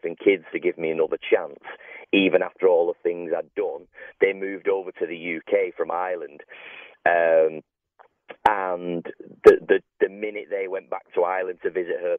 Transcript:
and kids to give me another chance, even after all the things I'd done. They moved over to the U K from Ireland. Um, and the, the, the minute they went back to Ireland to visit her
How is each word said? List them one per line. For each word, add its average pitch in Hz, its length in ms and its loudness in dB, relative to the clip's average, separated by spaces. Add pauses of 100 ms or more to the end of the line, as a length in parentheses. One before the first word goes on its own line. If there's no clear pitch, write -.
and 85 120 -6
kids 95 360 2
to 85 60 -4
give 82 180 -2
me 82 140 -4
another 80 260 0
chance, 82 420 -2 (540)
even 92 280 4
after 92 280 0
all 85 180 4
the - 160 -6
things 87 340 -4
I'd 80 180 -10
done. 85 300 -6 (360)
They 98 100 4
moved 95 380 -6
over 95 240 -2
to - 120 -6
the 82 120 -8
U 82 280 -8
K 92 300 -6
from 80 160 -4
Ireland. 85 480 -6 (680)
Um, 82 580 4 (840)
and 90 580 -2 (380)
the, - 140 12 (100)
the, 95 120 4 (200)
the 98 100 2
minute 104 420 -10
they 98 160 -4
went 95 220 -8
back - 260 -10
to 90 80 2
Ireland 92 400 -4
to 92 80 -2
visit 85 280 -4
her 87 180 -2